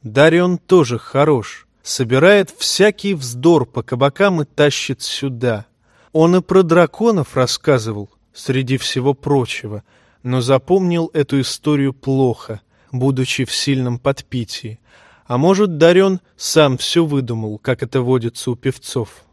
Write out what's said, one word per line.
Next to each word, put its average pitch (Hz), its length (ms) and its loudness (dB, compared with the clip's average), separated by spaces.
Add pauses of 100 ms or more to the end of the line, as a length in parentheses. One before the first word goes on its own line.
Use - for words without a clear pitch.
Дарион 165 560 2
тоже 135 380 2
хорош, 139 680 -2 (140)
собирает 151 680 2
всякий 202 640 -2
вздор 131 500 0
по - 160 -10
кабакам 151 600 0
и 143 40 -2
тащит - 560 -2
сюда. 120 640 -6 (480)
Он 165 240 4
и 180 40 2
про 185 220 2
драконов 175 720 0
рассказывал, 113 760 -2 (240)
среди 131 440 -4
всего 131 360 -2
прочего, 117 720 -4 (400)
но 123 180 -2
запомнил 170 720 0
эту 139 280 0
историю 139 520 -2
плохо, 131 680 -4 (300)
будучи 131 540 -2
в - 80 -10
сильном 127 460 -2
подпитии. 120 800 -8 (460)
А 123 120 -4
может, 185 400 2
Дарион 180 440 4 (160)
сам 143 400 2
все - 280 0
выдумал, 117 540 -4
как - 240 -4
это 127 180 -2
водится 120 500 -2
у 117 40 -4
певцов. - 760 -8